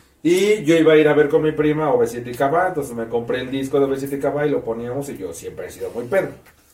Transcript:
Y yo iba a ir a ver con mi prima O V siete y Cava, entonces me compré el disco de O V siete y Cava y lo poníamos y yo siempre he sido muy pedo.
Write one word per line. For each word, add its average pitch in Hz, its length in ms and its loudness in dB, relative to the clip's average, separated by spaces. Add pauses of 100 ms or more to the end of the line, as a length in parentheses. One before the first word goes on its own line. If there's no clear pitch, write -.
(220)
Y 190 420 2
yo 160 120 4
iba 156 180 6
a - 20 8
ir 151 100 8
a 151 80 4
ver 147 140 4
con 151 120 2
mi 151 120 0
prima 151 400 0
O 123 60 4
V 117 100 4
siete 123 240 -8
y - 20 -8
Cava, 151 320 0
entonces 139 300 -6
me 113 100 -6
compré 120 360 -4
el 127 80 -8
disco 135 280 -2
de 139 60 4
O 135 40 2
V 135 80 -2
siete 139 200 -6
y - 20 -8
Cava 143 260 -2
y 147 60 0
lo - 140 -2
poníamos 120 440 -6
y - 80 -12
yo - 160 -10
siempre - 340 -14
he - 40 -16
sido - 200 -10
muy 120 160 -8
pedo. - 240 0 (440)